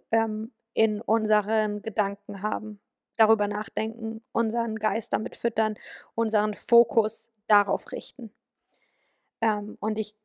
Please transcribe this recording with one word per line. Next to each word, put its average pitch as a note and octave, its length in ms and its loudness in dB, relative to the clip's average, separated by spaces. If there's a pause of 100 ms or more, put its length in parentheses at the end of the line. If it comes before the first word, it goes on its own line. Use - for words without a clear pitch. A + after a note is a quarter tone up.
(100)
ähm, A3 420 0 (200)
in G#3+ 280 2
unseren G#3+ 800 0
Gedanken G3+ 600 -4
haben, G#3 380 -6 (360)
darüber G#3 320 4
nachdenken, A3 760 -6 (100)
unseren A3+ 440 -2
Geist G#3+ 360 -4
damit G#3+ 240 -2
füttern, A3 400 0 (380)
unseren G#3+ 400 0
Fokus A#3 760 2 (180)
darauf G3+ 440 2
richten. - 400 -10 (1080)
Ähm, G#3 400 -2
und G#3+ 180 -2
ich - 160 -6 (100)